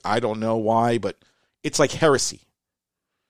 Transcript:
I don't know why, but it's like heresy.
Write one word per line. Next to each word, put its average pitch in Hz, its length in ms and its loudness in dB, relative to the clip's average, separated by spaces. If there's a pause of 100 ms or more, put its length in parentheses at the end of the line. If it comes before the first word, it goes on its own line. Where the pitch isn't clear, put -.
I 104 140 0
don't 110 200 -2
know 113 180 -2
why, 113 420 0
but 98 180 -6 (460)
it's - 160 -4
like 139 140 2
heresy. 151 480 0 (880)